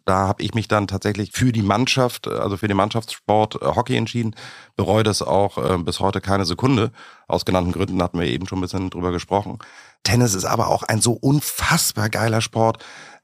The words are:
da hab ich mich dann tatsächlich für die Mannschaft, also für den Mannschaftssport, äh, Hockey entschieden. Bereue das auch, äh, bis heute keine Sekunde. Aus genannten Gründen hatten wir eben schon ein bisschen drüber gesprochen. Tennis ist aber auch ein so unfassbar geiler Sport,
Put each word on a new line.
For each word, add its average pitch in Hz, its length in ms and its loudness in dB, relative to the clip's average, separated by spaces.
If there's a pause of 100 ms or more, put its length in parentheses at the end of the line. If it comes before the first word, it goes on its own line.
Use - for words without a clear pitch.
da 95 240 2
hab - 140 -2
ich - 120 -4
mich 110 140 -2
dann 104 180 2
tatsächlich 101 460 -4
für 127 200 2
die 110 100 0
Mannschaft, 120 680 0
also 98 300 -2
für 107 100 -2
den 101 80 2
Mannschaftssport, 107 840 0
äh, - 40 -8
Hockey 123 300 0
entschieden. 113 380 -2 (420)
Bereue 104 280 2
das 104 180 2
auch, 95 340 0
äh, 90 220 0
bis 87 220 -4
heute 95 200 0
keine 98 240 0
Sekunde. 113 460 2 (380)
Aus - 180 -2
genannten 90 260 2
Gründen 90 300 0
hatten 87 180 -2
wir 87 60 0
eben 73 200 -2
schon 95 120 -6
ein 92 40 -2
bisschen 92 280 -4
drüber 90 200 -4
gesprochen. 90 480 -2 (440)
Tennis 120 320 4
ist 92 100 -4
aber 113 240 0
auch - 140 2
ein 110 180 0
so 117 120 2
unfassbar - 1000 0
geiler 110 300 0
Sport, 113 420 0 (420)